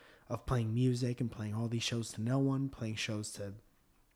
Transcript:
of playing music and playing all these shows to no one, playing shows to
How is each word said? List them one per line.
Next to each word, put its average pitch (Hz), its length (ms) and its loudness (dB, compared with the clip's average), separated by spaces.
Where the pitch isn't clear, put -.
of - 180 -6
playing 117 260 2
music 123 480 4
and 117 100 0
playing 107 240 -6
all 117 120 0
these 113 160 -2
shows 117 300 -2
to 107 100 -6
no 127 160 2
one, 135 300 2
playing 113 280 -4
shows 107 360 -4
to 101 220 -8